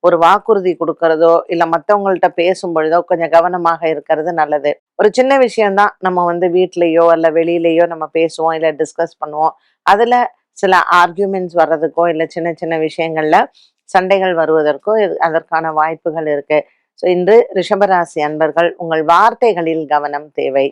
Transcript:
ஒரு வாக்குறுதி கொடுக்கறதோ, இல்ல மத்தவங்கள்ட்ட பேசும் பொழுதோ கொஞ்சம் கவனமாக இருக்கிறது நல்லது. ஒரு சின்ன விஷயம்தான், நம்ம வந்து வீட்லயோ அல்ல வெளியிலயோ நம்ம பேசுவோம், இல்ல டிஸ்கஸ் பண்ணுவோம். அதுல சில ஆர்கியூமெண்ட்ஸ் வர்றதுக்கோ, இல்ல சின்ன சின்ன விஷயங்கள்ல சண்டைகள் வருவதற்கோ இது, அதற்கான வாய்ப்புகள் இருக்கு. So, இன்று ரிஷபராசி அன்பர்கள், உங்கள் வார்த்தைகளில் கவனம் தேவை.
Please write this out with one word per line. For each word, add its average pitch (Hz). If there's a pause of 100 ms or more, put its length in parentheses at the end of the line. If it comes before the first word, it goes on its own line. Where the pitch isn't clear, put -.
ஒரு 175
வாக்குறுதி 190
கொடுக்கறதோ, 165 (220)
இல்ல 170 (100)
மத்தவங்கள்ட்ட 190 (100)
பேசும் 180
பொழுதோ 160 (120)
கொஞ்சம் 165
கவனமாக 170 (120)
இருக்கிறது 156 (100)
நல்லது. 147 (300)
ஒரு 208 (100)
சின்ன 262 (120)
விஷயம்தான், 208 (140)
நம்ம 180
வந்து 175 (100)
வீட்லயோ 175 (100)
அல்ல 165 (100)
வெளியிலயோ 165
நம்ம 156 (100)
பேசுவோம், 160
இல்ல 160 (100)
டிஸ்கஸ் 160
பண்ணுவோம். 156 (380)
அதுல 240 (440)
சில 185 (160)
ஆர்கியூமெண்ட்ஸ் 180
வர்றதுக்கோ, 160
இல்ல 160
சின்ன 170
சின்ன 165 (100)
விஷயங்கள்ல 160 (540)
சண்டைகள் 185
வருவதற்கோ 156 (120)
இது, 160 (120)
அதற்கான 160
வாய்ப்புகள் 160
இருக்கு. 147 (400)
So, -
இன்று 180 (220)
ரிஷபராசி 185
அன்பர்கள், 156 (140)
உங்கள் 160 (100)
வார்த்தைகளில் 175 (120)
கவனம் 147
தேவை. 139